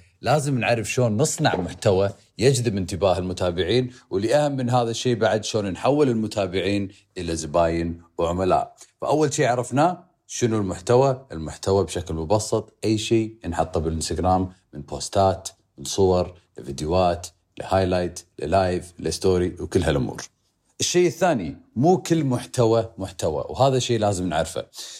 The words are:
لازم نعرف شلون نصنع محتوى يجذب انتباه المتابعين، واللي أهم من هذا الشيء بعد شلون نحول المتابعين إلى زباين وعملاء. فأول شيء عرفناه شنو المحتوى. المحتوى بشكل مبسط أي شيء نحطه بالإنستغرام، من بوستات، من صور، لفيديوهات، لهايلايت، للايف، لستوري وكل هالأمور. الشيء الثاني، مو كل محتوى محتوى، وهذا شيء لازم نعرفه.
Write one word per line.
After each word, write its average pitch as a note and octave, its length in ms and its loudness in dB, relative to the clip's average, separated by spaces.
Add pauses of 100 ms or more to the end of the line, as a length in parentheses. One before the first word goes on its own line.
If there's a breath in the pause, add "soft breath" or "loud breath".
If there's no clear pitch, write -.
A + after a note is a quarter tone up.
(200 soft breath)
لازم C#3 380 2
نعرف A2 320 0
شلون A#2 260 0
نصنع C3+ 400 0
محتوى F#2+ 540 0 (280 soft breath)
يجذب A#2+ 380 2
انتباه F2+ 420 0
المتابعين، F#2 720 0 (200 loud breath)
واللي G#2+ 240 0
أهم D3 220 2
من B2 140 -2
هذا A#2+ 200 2
الشيء A#2+ 240 -2
بعد G#2 300 0
شلون G2+ 260 -2
نحول C#3 380 2
المتابعين G2+ 800 0 (300 soft breath)
إلى E2 180 -4
زباين E2+ 680 0 (160)
وعملاء. F2 580 0 (240 loud breath)
فأول D3 340 0
شيء C#3+ 120 2
عرفناه C3 580 0 (220)
شنو A2 320 -2
المحتوى. B2 720 2
المحتوى D#2+ 520 0
بشكل E2+ 300 -6
مبسط G2+ 720 -2
أي A2 140 0
شيء A2 380 0 (100)
نحطه E2 340 -2
بالإنستغرام، F2 720 0 (200 loud breath)
من D2 80 -12
بوستات، F2+ 680 -2 (300)
من C#2+ 60 -14
صور، F2+ 500 2 (240 soft breath)
لفيديوهات، E2+ 680 -2 (320)
لهايلايت، F2+ 640 0 (180)
للايف، F2+ 600 0
لستوري F2+ 640 0
وكل E2+ 220 0
هالأمور. C#2+ 400 -2 (580)
الشيء F3 260 2
الثاني، C3 500 -2 (200)
مو F3 220 4
كل E3 260 0
محتوى A#2 760 2
محتوى، E2+ 500 -4
وهذا C3 300 2
شيء A#2 200 0
لازم F#2+ 300 0
نعرفه. D#2 380 -4 (340 loud breath)